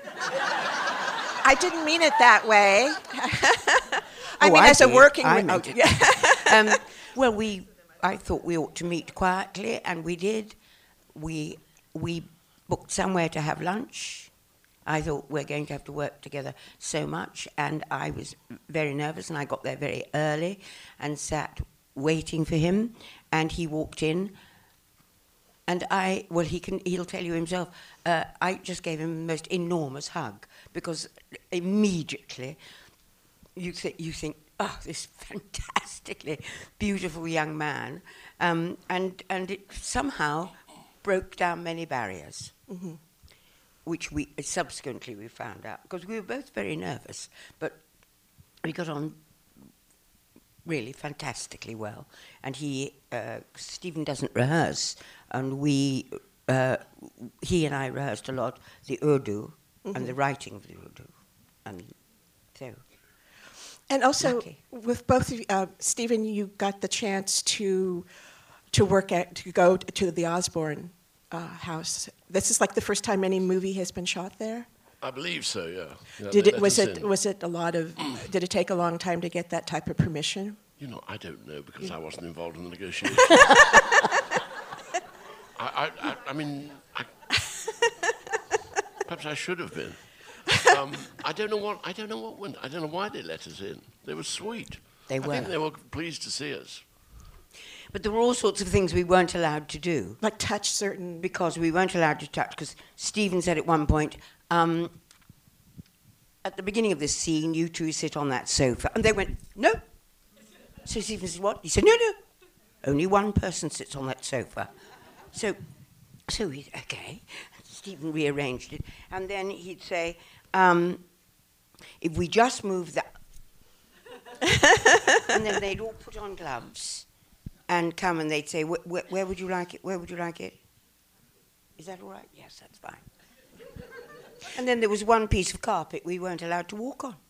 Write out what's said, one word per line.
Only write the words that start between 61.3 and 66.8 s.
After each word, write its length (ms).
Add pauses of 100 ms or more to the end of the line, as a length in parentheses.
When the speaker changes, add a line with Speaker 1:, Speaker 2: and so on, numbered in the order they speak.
Speaker 2:
and 180 (760)
so. 160 (1160)
Speaker 1:
And 120
also, 340
Speaker 2:
Lucky. 200 (140)
Speaker 1:
with 340
both 260
of 60
you, 120
uh, 180 (100)
Stephen, 480
you 220 (100)
got 240